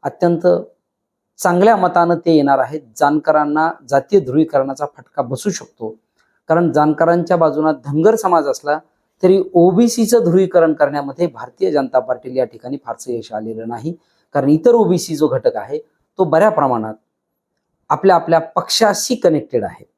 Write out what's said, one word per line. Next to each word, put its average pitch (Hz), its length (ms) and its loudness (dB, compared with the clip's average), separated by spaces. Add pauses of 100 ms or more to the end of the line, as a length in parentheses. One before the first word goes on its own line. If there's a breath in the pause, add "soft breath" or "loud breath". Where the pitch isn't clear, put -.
अत्यंत 170 440 -2 (920)
चांगल्या 190 380 2
मतानं 175 380 0
ते 170 200 0
येणार 143 240 2
आहेत. 131 220 -4 (160)
जानकरांना 151 760 0 (160)
जातीय 139 320 2
ध्रुवीकरणाचा 139 680 -2 (100)
फटका - 260 -10
बसू 127 280 -6
शकतो, - 480 -12 (500)
कारण 165 240 2
जानकरांच्या 165 640 2
बाजूनं 156 360 0 (120)
धनगर 160 320 2
समाज 175 320 0
असला 147 300 -4 (440)
तरी 185 200 4 (120)
ओबीसीचं 220 720 2
ध्रुवीकरण 175 480 2
करण्यामध्ये 143 540 -2
भारतीय 123 440 -6
जनता 131 280 -2
पार्टीला 127 400 -6
या 127 60 0
ठिकाणी 123 400 -12
फारसं 120 280 -10
यश 113 200 -10
आलेलं 110 360 -10
नाही, 117 260 -10 (400)
कारण 139 160 0
इतर 165 240 4
ओबीसी 175 420 0
जो 147 120 0
घटक 123 280 -2
आहे 110 220 -8 (400)
तो 190 60 2
बऱ्या 165 260 2
प्रमाणात 117 440 -2 (920)
आपल्या 180 280 2
आपल्या 165 220 2
पक्षाशी - 760 -2
कनेक्टेड 151 500 0
आहे - 200 -14 (140)